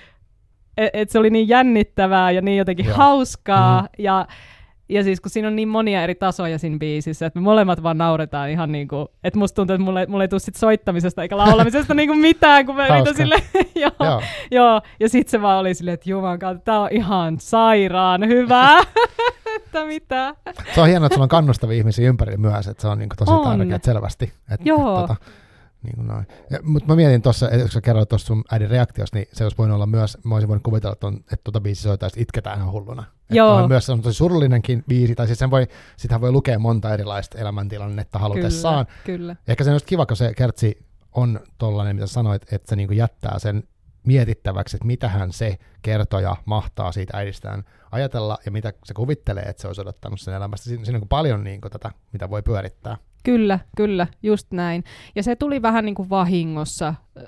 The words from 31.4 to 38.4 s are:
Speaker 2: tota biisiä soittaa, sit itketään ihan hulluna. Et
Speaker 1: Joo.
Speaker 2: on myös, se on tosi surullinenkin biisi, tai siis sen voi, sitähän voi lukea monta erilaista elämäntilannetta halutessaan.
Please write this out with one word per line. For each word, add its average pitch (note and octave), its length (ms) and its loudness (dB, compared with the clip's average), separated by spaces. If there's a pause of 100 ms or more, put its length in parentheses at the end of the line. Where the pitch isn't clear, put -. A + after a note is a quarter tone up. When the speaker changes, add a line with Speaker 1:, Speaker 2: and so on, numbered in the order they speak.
Speaker 2:
tota G#2+ 160 -4
biisiä G2+ 220 -4
soittaa, G2 260 -2
sit A2+ 120 -8
itketään G#2 380 -6
ihan F#2+ 140 -4
hulluna. G#2 320 -12 (260)
Et A3+ 60 2
Speaker 1:
Joo. A3 180 8
Speaker 2:
on B2+ 140 4
myös, B2+ 180 4
se C3 60 -2
on A2+ 100 -2
tosi A2+ 140 -2
surullinenkin C3 720 2
biisi, B2 260 2
tai A#2+ 120 -2
siis A2+ 120 -2
sen C3 120 0
voi, C3 160 2 (300)
sitähän A#2 240 -2
voi B2 120 0
lukea B2+ 260 0
monta A2 360 0
erilaista G2+ 440 -8
elämäntilannetta G#2 800 -8
halutessaan. D#3+ 680 0 (180)